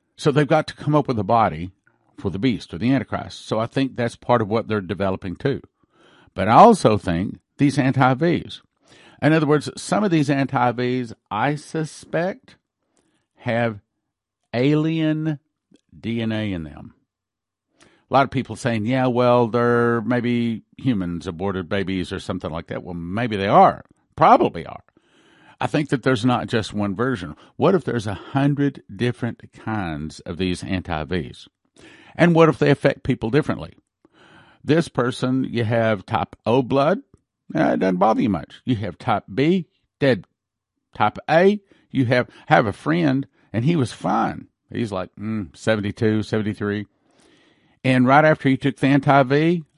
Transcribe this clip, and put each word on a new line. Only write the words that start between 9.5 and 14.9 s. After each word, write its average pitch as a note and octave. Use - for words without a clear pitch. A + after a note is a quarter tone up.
some G3+
of G3+
these D3+
anti-Vs, B2
I B2
suspect, D#3+
have A#2
alien D#3